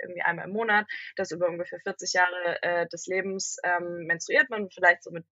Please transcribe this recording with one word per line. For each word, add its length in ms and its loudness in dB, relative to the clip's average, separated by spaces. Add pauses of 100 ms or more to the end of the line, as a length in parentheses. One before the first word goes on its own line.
irgendwie 220 -8
einmal 240 0
im 60 -8
Monat, 340 2 (300)
das 140 -2
über 180 0
ungefähr 320 -6
vierzig 320 -6
Jahre, 500 2
äh, 260 2
des 180 -10
Lebens, 560 -2
ähm, 440 -2
menstruiert 440 2
man 200 -4
vielleicht 320 4
so 80 -14
mit, 140 -10 (140)